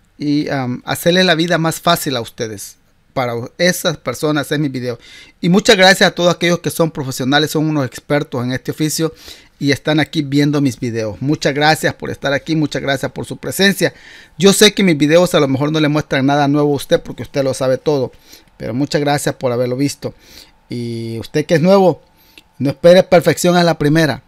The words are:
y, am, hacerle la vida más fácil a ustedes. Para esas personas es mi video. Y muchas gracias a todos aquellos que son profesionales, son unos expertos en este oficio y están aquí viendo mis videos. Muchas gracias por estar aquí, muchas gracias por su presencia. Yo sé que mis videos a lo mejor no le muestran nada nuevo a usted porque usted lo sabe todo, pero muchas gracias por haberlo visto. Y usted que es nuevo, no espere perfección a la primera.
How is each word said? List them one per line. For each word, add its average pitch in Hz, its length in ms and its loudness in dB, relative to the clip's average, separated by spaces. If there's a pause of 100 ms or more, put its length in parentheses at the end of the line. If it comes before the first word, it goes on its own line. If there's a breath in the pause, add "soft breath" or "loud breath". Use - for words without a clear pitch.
(180)
y, 147 320 -2
am, 131 360 -6
hacerle 170 380 0
la 180 100 2
vida 170 240 -2
más 160 220 -2
fácil 165 380 -2
a 117 40 -4
ustedes. 110 540 -10 (380)
Para 123 200 -4 (240)
esas 175 400 -2
personas 147 540 -4
es 151 80 -2
mi 147 100 -2
video. 123 300 -8 (400 loud breath)
Y 180 100 -2
muchas 214 280 4
gracias 185 320 4
a - 60 -8
todos 170 180 2
aquellos 170 260 0
que 147 120 -6
son 165 200 -2
profesionales, 135 600 -2
son 156 180 0
unos 147 160 0
expertos 143 580 -4
en 123 80 -4
este 131 200 -6
oficio 160 420 -4 (460 loud breath)
y 139 120 0
están 156 300 0
aquí 151 220 -2
viendo 143 360 0
mis 135 180 0
videos. 110 440 -6
Muchas 143 320 0
gracias 151 400 0
por - 160 -12
estar 139 240 -4
aquí, 156 220 -4
muchas 143 260 -2
gracias 135 320 -4
por 143 120 -10
su - 120 -12
presencia. 180 560 -2 (440 loud breath)
Yo 190 140 6
sé 208 220 4
que 202 100 0
mis 170 140 4
videos 160 380 4
a 160 40 4
lo 143 80 2
mejor 135 240 -2
no 156 80 0
le 151 80 2
muestran 147 380 0
nada 143 240 2
nuevo 147 240 2
a - 20 -2
usted - 260 0
porque 127 220 -14
usted 139 200 -4
lo 131 100 -2
sabe 131 240 -2
todo, 135 340 -2 (460 loud breath)
pero 120 160 -8
muchas 139 260 -2
gracias 143 360 -2
por 127 160 -4
haberlo 123 260 -2
visto. 139 360 -4 (560 loud breath)
Y 117 500 -8
usted 147 260 -4
que 175 100 0
es 143 60 4
nuevo, 185 400 4 (560 soft breath)
no 139 140 -2
espere 175 320 6
perfección 175 520 2
a 175 80 4
la 165 140 0
primera. 147 500 0